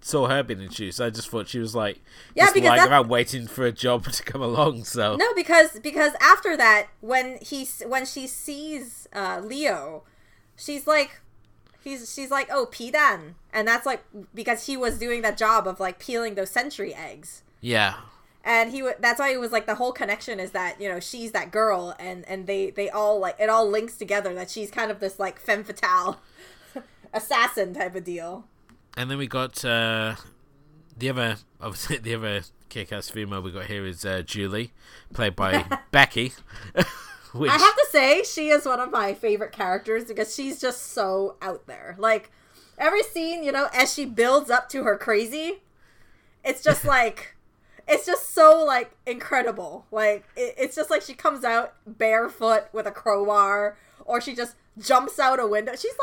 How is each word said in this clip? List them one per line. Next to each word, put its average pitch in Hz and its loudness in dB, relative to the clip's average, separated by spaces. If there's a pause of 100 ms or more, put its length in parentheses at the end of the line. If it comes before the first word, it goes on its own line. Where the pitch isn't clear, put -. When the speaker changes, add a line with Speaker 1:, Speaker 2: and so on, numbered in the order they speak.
Speaker 1:
saw 131 2
her 135 2
being 113 -6
introduced, 95 -8
I 120 0
just 110 -10
thought 107 -6
she 127 -6
was, 110 -4
like, 107 -4 (360)
Speaker 2:
Yeah, 339 8
Speaker 1:
just 392 6
Speaker 2:
because - 6
Speaker 1:
lying 120 8
Speaker 2:
that's 359 8
Speaker 1:
around 135 8
waiting 120 0
for 127 -2
a 120 2
job 123 0
<laughs> - -6
to - -6
come - -8
along, 120 2
so. 107 0
Speaker 2:
No, 440 2
because, 320 4
because 294 0
after 349 6
that, 220 6 (140)
when 254 0
he 277 -8
s-, - -10
when 254 -2
she 262 -10
sees, 285 -12
uh, 185 -6
Leo, 202 -4 (500)
she's 285 -10
like, 294 2 (600)
he's, 262 -12
she's 269 -10
like, 277 0
"Oh, 254 0
Pidan." 226 0 (200)
And 214 0
that's, 233 2
like, 254 -4 (300)
because 226 -4
he 277 -4
was 240 -2
doing 240 -2
that 214 0
job 220 4
of, 185 -6
like, 185 -4
peeling 233 -4
those 190 -4
sentry 247 -4
eggs. - -16 (200)
Speaker 1:
Yeah. 107 2 (500)
Speaker 2:
And 226 2
he 269 -10
w-, 254 -4
that's 240 2
why 277 0
it 254 -2
was, 233 -6
like, 220 -2
the 214 -4
whole 247 -2
connection 214 -6
is 185 -8
that, 180 -6
you 202 -6
know, 180 -6
she's 226 -10
that 175 -6
girl, 190 0
and, 180 -12
and 190 -8
they, 196 -2
they 202 -4
all, 214 2
like, 185 -2
it 214 4
all 226 6
links 220 -2
together 196 -4
that 180 -10
she's 208 -10
kind 220 -4
of 202 -10
this, 190 -6
like, 190 -6
femme 208 -2
fatale 185 0 (540)
<laughs> 262 -12 (320)
assassin 226 0
type 180 -6
of 180 -8
deal. 175 -10 (520)
Speaker 1:
And 127 -4
then 139 -4
we 139 -4
got, 127 -6
uh, 113 0 (800)
the 127 -4
other, 120 -2 (240)
obviously, 113 -6
<laughs> 113 -12
the 113 -6
other 107 -4 (260)
kick-ass 101 -10
female 101 -6
we 92 -10
got 92 -12
here 101 -8
is, 90 -10
uh, 92 -4
Julie, 104 -6 (400)
played 104 -2
by 95 2 (140)
Speaker 2:
<laughs> - -20
Speaker 1:
Becky. 127 4 (420)
<laughs> 180 2 (500)
Which 151 0
Speaker 2:
I 302 4
have 403 6
to 571 6
say, 294 6
she 302 -4
is 294 4
one 247 0
of 247 -6
my 196 -2
favorite 208 -2
characters 214 -2
because 214 -6
she's 269 -8
just 254 -4
so 196 -2
out 180 -10
there. 135 -16
Like, 220 0 (460)
every 339 2
scene, 330 -6
you 277 0
know, 277 -2
as 262 2
she 285 -6
builds 247 2
up 247 2
to 269 -6
her 208 2
crazy, 254 -2 (840)
it's - -4
just 202 4
Speaker 1:
<laughs> - -2
Speaker 2:
like, - 0 (500)
it's - 2
just - -2
so, 320 10
like, 247 0 (160)
incredible. 233 -4
Like, 208 2 (120)
it, 247 -4
it's 277 -2
just 311 -2
like 311 2
she 262 -16
comes 277 0
out 233 0 (120)
barefoot 220 2
with 214 -6
a - -4
crowbar, 202 2 (280)
or 240 0
she 254 -8
just 240 -6 (220)
jumps 262 2
out 262 4
a 233 0
window. 214 0
She's, 508 -6